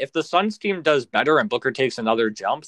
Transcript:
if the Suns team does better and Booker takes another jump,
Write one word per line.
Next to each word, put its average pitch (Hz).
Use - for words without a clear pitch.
if 139
the 160
Suns 202
team 196
does 147
better 135
and 110
Booker 123
takes 127
another 113
jump, 110